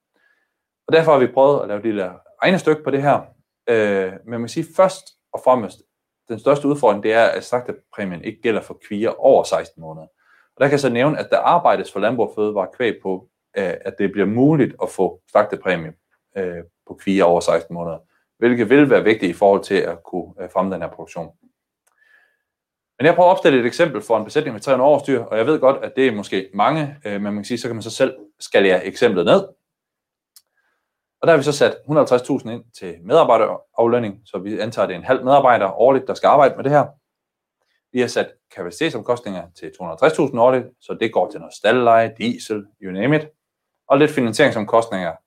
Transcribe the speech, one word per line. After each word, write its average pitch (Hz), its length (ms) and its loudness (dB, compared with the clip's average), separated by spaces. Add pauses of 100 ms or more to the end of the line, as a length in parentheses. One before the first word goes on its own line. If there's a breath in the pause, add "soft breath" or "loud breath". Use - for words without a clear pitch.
(880)
Og - 60 0
derfor 160 180 4
har 143 80 6
vi 123 80 4
prøvet 135 340 2
at 95 60 -8
lave 101 100 -6
et 104 80 -10
lille 101 260 -4 (320)
regnestykke 156 400 0
på 143 80 -4
det 139 100 -2
her. 139 200 2 (480)
Øh, 101 420 0
men 104 200 -18
man 120 80 -8
kan 117 100 -8
sige, 160 160 -8 (100)
først 185 280 0 (300)
og - 100 -10
fremmest, 123 380 0 (460)
den 113 120 -10
største 143 280 0
udfordring, 120 360 0
det 107 100 0
er, 113 120 4
at 92 180 -2
slagtepræmien 95 800 -8
ikke 104 180 -12
gælder 104 200 -2
for - 260 -20
kvier 107 220 -4
over 110 340 2
seksten 82 380 -6
måneder. 80 260 -18 (480)
Og - 40 -20
der 131 60 2
kan 143 60 2
jeg 143 80 2
så 139 100 0
nævne, 120 300 0
at - 120 -8
der - 80 2
arbejdes 120 520 0
for 98 80 -8
Landbrug 110 300 -2
og - 60 -18
Fødevare 104 420 -4
Kvæg 110 260 -2
på, 95 260 -8 (280)
øh, 95 240 -4
at 95 160 -10
det 98 140 -2
bliver 98 160 0
muligt 131 560 2
at - 60 -6
få - 320 -4 (100)
slagtepræmie, 90 640 -2 (440)
øh, 87 260 -8 (240)
på 95 60 -18
kvier 95 300 0
over 87 160 4
seksten 85 340 -2
måneder, 85 240 -10 (400)
hvilket 117 320 0
vil 143 200 6
være 98 140 4
vigtigt 107 260 0
i 85 40 -6
forhold 101 300 2
til 98 120 -4
at 85 280 -4
kunne, 85 360 -10
øh, 90 140 -12
fremme 95 200 -2
den 85 80 -8
her 82 80 -8
produktion. 80 420 -14 (1700)
Men 131 80 -2
jeg 170 100 6
prøver 175 140 6
at - 20 6
opstille 175 280 4
et 120 60 0
eksempel 120 360 -2
for 113 160 0
en 110 80 -4
besætning 147 280 -4
med 104 80 -12
tre 143 100 -4
hundrede 131 200 4
årsdyr, 139 320 0
og - 140 -4
jeg 113 80 0
ved 151 140 0
godt, 131 240 2
at 107 120 -12
det 131 120 2
er 123 40 2
måske 101 420 -6
mange, 139 520 -2
øh, 104 60 -8
men 101 120 -6
man 104 120 -6
kan 101 100 -8
sige, 123 120 -6
så 123 100 -10
kan 117 80 -8
man 110 80 -10
så 113 60 -10
selv 127 280 -2 (220)
skalere 95 460 2
eksemplet 95 400 0
ned. 160 220 4 (1700)
Og 135 60 0
der 165 60 6
har 160 40 6
vi 139 60 0
så 147 80 0
sat 127 340 0
hundrede 147 180 2
og - 60 0
halvtreds 123 180 2
tusind 120 240 -4
ind 117 120 -12 (160)
til 85 240 -14
medarbejderaflønning, 117 1200 0
så - 120 -12
vi 98 220 -8
antager, 107 260 -2
det 87 80 -8
er 87 40 -8
en 87 80 -14
halv 127 180 -2
medarbejder 123 480 4
årligt, 127 360 2
der 98 60 -6
skal 92 140 -2
arbejde 131 280 4
med - 80 -12
det 135 80 0
her. 147 140 2 (1040)
Vi 123 80 -2
har 120 80 0
sat - 240 -4 (240)
kapacitetsomkostninger 104 880 -6 (120)
til 82 160 -16
to - 80 -20
hundrede 90 160 -12
og - 40 -20
tres 139 140 4
tusind 127 260 -2
årligt, 123 260 4 (160)
så 92 180 -12
det 110 140 -4
går 90 180 -2
til - 80 -16
noget 82 160 -18
staldleje, 113 640 2
diesel, 110 480 -6 (160)
you 95 100 -12
name 113 240 0
it, 151 140 -4 (580)
og 139 100 2
lidt 147 140 4
finansieringsomkostninger, 113 1000 -2 (160)